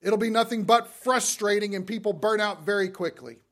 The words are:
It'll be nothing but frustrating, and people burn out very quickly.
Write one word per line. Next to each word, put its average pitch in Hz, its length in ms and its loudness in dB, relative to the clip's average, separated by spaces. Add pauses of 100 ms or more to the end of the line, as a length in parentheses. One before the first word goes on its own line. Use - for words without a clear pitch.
It'll 202 160 2
be 226 120 0
nothing 226 340 0
but 233 240 4
frustrating, 208 880 0
and 185 100 -6
people 214 260 -2
burn 208 280 0
out 190 240 -4
very 196 240 0
quickly. 151 500 -8 (140)